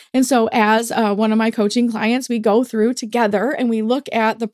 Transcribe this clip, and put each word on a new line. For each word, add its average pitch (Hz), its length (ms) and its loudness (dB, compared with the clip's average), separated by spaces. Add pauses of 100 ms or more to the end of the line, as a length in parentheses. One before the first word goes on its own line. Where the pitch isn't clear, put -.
(140)
And 254 120 2
so 226 260 2
as, 226 400 2
uh, 214 220 0
one 220 180 0
of 220 60 2
my 226 140 2
coaching 233 380 0
clients, 226 400 -2
we 233 100 -2
go 220 240 2
through 226 300 0
together 220 580 -2
and 262 180 -2
we 220 120 -2
look 247 300 -2
at 220 280 0
the, 220 140 -4